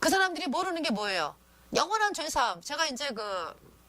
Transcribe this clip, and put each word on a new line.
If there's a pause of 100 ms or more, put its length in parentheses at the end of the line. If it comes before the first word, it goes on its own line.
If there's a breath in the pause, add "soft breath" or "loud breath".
그
사람들이
모르는
게
뭐예요? (380 soft breath)
영원한
죄사함.
제가
이제
그 (220)